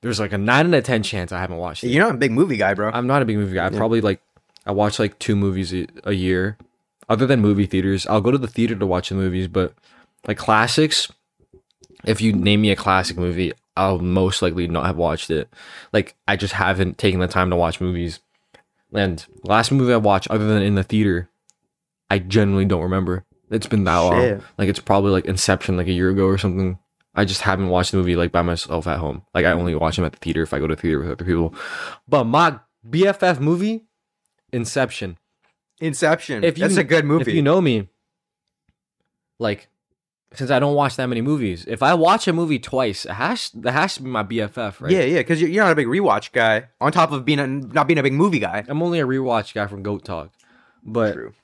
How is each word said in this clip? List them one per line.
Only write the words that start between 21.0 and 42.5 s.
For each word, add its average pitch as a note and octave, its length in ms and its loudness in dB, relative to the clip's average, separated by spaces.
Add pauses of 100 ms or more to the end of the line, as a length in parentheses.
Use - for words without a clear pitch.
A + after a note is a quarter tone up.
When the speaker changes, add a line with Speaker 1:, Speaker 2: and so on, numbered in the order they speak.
Speaker 1:
I G2+ 80 2
genuinely G2 480 2
don't F#2 160 0
remember. F#2 420 -2 (260)
It's G#2+ 160 -4
been G#2 180 2
that F2 140 2
long. F2 220 4
Speaker 2:
Shit. A2+ 220 0 (160)
Speaker 1:
Like, G2+ 100 0
it's G2 120 -2
probably, G2 320 2
like, F#2 120 2
Inception, F#2 520 0
like, F2+ 100 0
a F#2 60 0
year F2+ 180 2
ago G2 160 2
or F#2+ 120 2
something. F#2 400 -2 (360)
I G#2 100 2
just F#2 160 -4
haven't F#2+ 280 0
watched F2+ 240 2
the G2+ 40 0
movie, F2+ 200 2
like, F2 160 0
by F2 100 2
myself E2+ 440 -4
at D2+ 120 -4
home. C#2+ 240 -6 (100)
Like, F2 140 0
I F2 60 4
only E2+ 220 0
watch D#2 220 -2
them F2+ 80 0
at D2+ 80 -4
the - 60 -20
theater D#2+ 240 -4
if D#2 100 -4
I C#2+ 60 -2
go C#2+ 80 -2
to D#2 80 0
the - 80 -14
theater D#2+ 160 0
with D2+ 120 -6
other - 140 -8
people. E2+ 300 0 (520)
But C#3 180 2
my C#3+ 340 2 (300)
B D#3+ 180 2
F G3 160 0
F F3 180 2
movie, F#3 440 -2 (680)
Inception. A#2 640 -4 (640)
Speaker 2:
Inception. D#3 640 -2
Speaker 1:
If D#3+ 140 2
you F3 40 -2
Speaker 2:
That's G3 140 2
a F#3 80 2
good D#3 160 2
Speaker 1:
if D3+ 60 0
Speaker 2:
movie. C#3+ 260 2
Speaker 1:
you E3 100 2
know D#3+ 180 4
me, A#2 280 0 (1500)
like, G#2+ 320 -4 (640)
since C3 180 -6
I C3+ 80 4
don't C#3+ 160 2
watch C#3+ 220 2
that C3 100 -2
many A#2+ 140 -2
movies, A#2 460 -2
if A#2 160 -4
I D3 120 6
watch F3 340 2
a F3+ 40 2
movie D#3+ 260 0